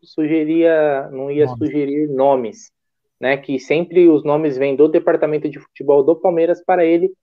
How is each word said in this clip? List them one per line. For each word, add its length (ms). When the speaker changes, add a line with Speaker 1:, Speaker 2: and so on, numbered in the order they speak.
Speaker 1:
sugeria, 1080
não 180
ia 160
Speaker 2:
Nomes. 120
Speaker 1:
sugerir 500
nomes, 640
né? 160
Que 240
sempre 480
os 160
nomes 340
vêm 160
do 140
departamento 600
de 120
futebol 420
do 140
Palmeiras 480
para 200
ele, 280